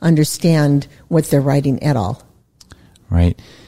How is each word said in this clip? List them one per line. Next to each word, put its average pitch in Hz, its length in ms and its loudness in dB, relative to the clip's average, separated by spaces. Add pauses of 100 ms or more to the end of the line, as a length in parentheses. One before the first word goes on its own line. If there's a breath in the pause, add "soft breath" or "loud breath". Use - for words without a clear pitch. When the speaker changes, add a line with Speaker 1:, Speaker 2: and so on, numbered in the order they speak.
Speaker 1:
understand 151 880 0 (200 soft breath)
what 156 180 0
they're 143 160 0
writing 139 420 -2
at 147 140 0
all. 110 260 -6 (880 soft breath)
Speaker 2:
Right. 87 280 0 (280 loud breath)